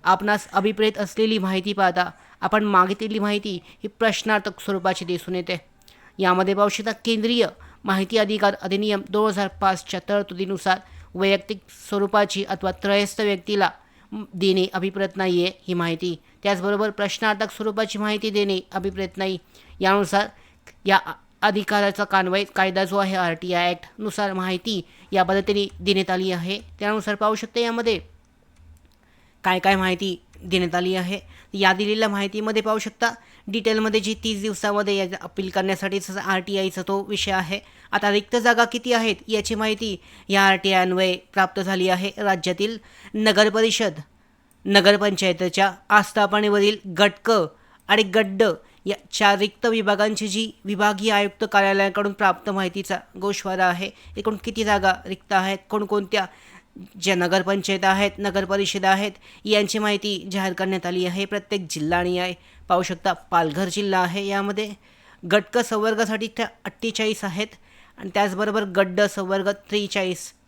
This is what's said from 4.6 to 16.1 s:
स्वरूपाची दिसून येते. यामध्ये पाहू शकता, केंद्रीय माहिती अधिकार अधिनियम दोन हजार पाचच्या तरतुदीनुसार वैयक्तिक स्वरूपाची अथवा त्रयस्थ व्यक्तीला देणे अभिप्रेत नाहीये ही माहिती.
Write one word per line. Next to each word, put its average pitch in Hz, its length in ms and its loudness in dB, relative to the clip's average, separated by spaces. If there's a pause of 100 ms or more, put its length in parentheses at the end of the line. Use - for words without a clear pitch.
स्वरूपाची 185 440 -2
दिसून 175 300 -6
येते. 175 260 -4 (580)
यामध्ये 185 340 2
पाहू 202 160 2
शकता, 220 220 -6
केंद्रीय 226 560 0 (360)
माहिती 196 340 0
अधिकार 208 440 2
अधिनियम 196 480 -2
दोन 214 200 2
हजार 196 180 -2
पाचच्या 190 520 -2 (100)
तरतुदीनुसार 190 680 -2 (380)
वैयक्तिक 196 440 0 (300)
स्वरूपाची 202 540 0
अथवा 190 280 -4
त्रयस्थ 202 500 0
व्यक्तीला 202 480 0 (640)
देणे 185 400 2
अभिप्रेत 190 420 -2
नाहीये 185 360 2 (160)
ही 185 60 -4
माहिती. 170 420 -2 (280)